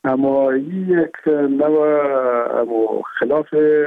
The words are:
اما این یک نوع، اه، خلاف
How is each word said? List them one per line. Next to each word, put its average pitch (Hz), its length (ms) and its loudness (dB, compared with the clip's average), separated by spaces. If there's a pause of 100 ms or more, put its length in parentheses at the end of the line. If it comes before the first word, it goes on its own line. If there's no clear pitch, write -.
اما 135 460 0
این 175 380 -4
یک 165 400 -2 (220)
نوع، 151 360 2
اه، 131 800 0 (520)
خلاف 143 280 0 (400)